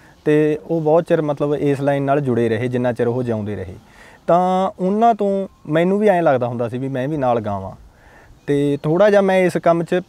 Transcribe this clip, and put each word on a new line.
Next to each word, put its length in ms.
ਤੇ 340
ਉਹ 200
ਬਹੁਤ 240
ਚਿਰ, 180
ਮਤਲਬ, 320
ਇਸ 260
ਲਾਈਨ 220
ਨਾਲ 180
ਜੁੜੇ 280
ਰਹੇ 200
ਜਿੰਨਾ 240
ਚਿਰ 160
ਉਹ 140
ਜਿਉਂਦੇ 340
ਰਹੇ। 180
ਤਾਂ 500
ਉਹਨਾਂ 360
ਤੋਂ 320
ਮੈਨੂੰ 300
ਵੀ 100
ਐਂ 140
ਲੱਗਦਾ 240
ਹੁੰਦਾ 220
ਸੀ 100
ਵੀ 100
ਮੈਂ 200
ਵੀ 80
ਨਾਲ 240
ਗਾਵਾਂ, 320
ਤੇ 340
ਥੋੜ੍ਹਾ 280
ਜਿਹਾ 120
ਮੈਂ 180
ਇਸ 180
ਕੰਮ 260
'ਚ 240